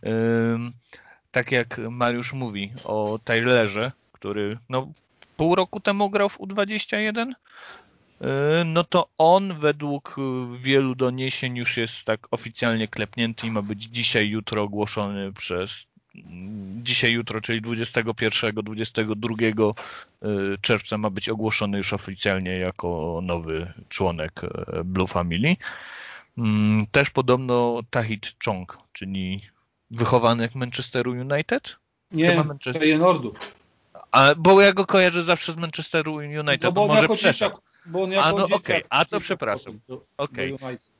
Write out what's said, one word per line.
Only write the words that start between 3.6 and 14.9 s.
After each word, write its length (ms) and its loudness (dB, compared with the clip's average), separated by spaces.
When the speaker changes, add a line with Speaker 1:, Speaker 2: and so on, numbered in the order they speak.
Speaker 1:
który, 460 -6
no, 220 -4
pół 180 4
roku 240 -2
temu 300 0
grał 200 2
w 100 -10
U 80 -10
dwadzieścia 520 -2
jeden, 320 -2
y, 920 -18
no 180 2
to 340 2
on 420 4
według, 580 -2
y, 420 -4
wielu 360 4
doniesień 600 -2
już 200 -2
jest 280 -4
tak 260 -2
oficjalnie 560 -2
klepnięty 600 -4
i 40 -4
ma 100 0
być 220 -6
dzisiaj, 460 0
jutro 340 -2
ogłoszony 680 -4